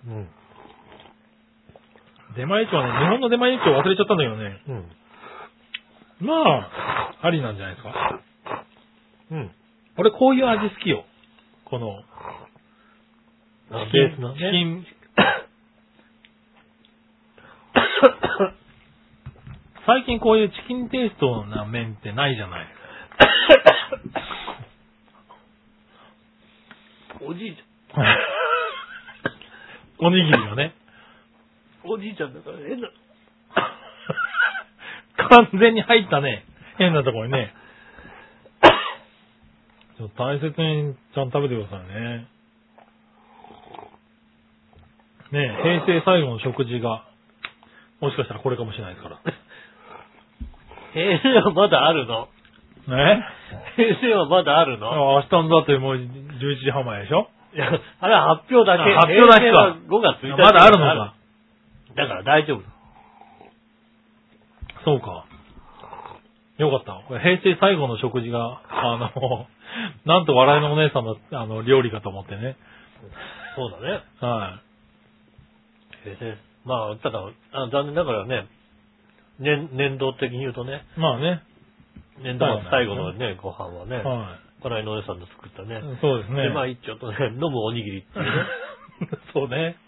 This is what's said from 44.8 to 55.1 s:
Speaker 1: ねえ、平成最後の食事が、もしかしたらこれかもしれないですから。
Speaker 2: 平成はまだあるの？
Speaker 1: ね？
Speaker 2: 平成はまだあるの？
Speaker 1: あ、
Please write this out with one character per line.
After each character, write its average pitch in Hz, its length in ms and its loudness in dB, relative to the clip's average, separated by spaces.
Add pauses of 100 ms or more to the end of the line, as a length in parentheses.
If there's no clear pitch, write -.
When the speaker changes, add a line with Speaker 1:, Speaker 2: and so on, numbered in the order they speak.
Speaker 1:
ね 139 280 -4
え、 - 20 -6
平 170 240 0
成 170 200 2
最 185 160 4
後 131 100 -2
の 110 80 -8
食 131 260 -4
事 120 140 -6
が、 113 240 -4 (960)
も 139 120 -2
し - 40 -10
か 131 80 -2
し - 40 -6
た - 80 -12
ら 107 40 -14
こ 135 100 -4
れ 123 80 -2
か 117 60 -8
も 107 80 -10
し - 60 -14
れ 113 60 -12
な 90 80 -14
い - 20 -18
で - 60 -20
す - 40 -20
か 82 60 -16
ら。 80 100 -20 (1700)
Speaker 2:
平 170 260 0
成 262 200 2
は 190 120 2
ま 190 160 2
だ 143 180 4
あ 160 80 4
る 139 120 -2
の？ 117 240 -8 (580)
Speaker 1:
ね？ 151 360 4 (520)
Speaker 2:
平 226 240 2
成 240 140 2
は 185 140 2
ま 175 160 4
だ 147 160 4
あ 165 60 6
る 123 120 -6
の？ 107 140 -6
Speaker 1:
あ、 135 40 -2 (200)